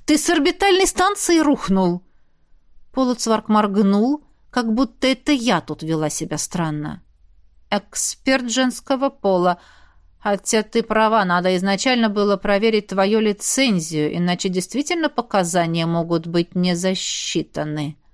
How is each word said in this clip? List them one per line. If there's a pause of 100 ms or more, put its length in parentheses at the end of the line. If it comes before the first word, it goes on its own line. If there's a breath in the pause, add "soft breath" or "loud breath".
Ты
с
орбитальной
станции
рухнул?» (920)
Полуцварк
моргнул, (260)
как
будто
это
я
тут
вела
себя
странно. (680)
«Эксперт
женского
пола. (580 soft breath)
Хотя
ты
права,
надо
изначально
было
проверить
твою
лицензию,
иначе
действительно
показания
могут
быть
не
засчитаны». (180)